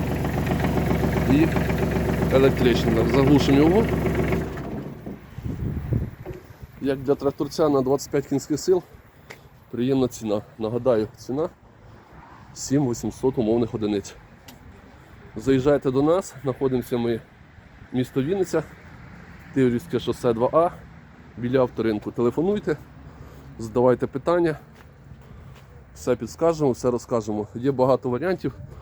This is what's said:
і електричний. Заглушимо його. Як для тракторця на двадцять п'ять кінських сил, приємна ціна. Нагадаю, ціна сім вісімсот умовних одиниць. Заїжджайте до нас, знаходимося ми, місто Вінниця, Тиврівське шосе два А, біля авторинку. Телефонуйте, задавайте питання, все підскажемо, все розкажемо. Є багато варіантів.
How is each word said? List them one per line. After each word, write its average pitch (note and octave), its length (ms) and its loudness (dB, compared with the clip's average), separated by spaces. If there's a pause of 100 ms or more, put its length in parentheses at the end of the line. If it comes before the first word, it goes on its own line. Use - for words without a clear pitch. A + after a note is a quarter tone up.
(1300)
і D3+ 160 4 (880)
електричний. A#2+ 760 4
Заглушимо C#3 500 6
його. F3 260 6 (3000)
Як C3+ 180 -2
для C#3 160 0
тракторця C#3+ 540 -2
на C#3 140 2
двадцять C3+ 280 0
п'ять C#3+ 160 -2
кінських C#3 340 -2
сил, F#3 220 2 (880)
приємна B2+ 380 0
ціна. G#2+ 340 -4 (160)
Нагадаю, A2+ 580 0
ціна D3+ 320 -6 (1040)
сім C3+ 360 0
вісімсот A#2+ 480 -4
умовних A2+ 360 0
одиниць. G#2 400 -2 (1200)
Заїжджайте C3+ 540 2
до C3+ 120 2
нас, E3+ 400 0
знаходимося B2+ 560 -2
ми, A#2 220 -2 (720)
місто B2+ 300 -2
Вінниця, F3 400 -2 (920)
Тиврівське B2 460 0
шосе - 320 0
два A2+ 200 0
А, E3+ 180 4 (680)
біля B2 200 0
авторинку. A2 500 -2
Телефонуйте, D#3 680 0 (840)
задавайте A#2+ 480 2
питання, E3 520 0 (1400)
все B2+ 220 0
підскажемо, D3+ 540 0
все B2 200 -2
розкажемо. G#2+ 640 -2
Є C3+ 180 -2
багато B2+ 380 2
варіантів. D3 440 -4 (280)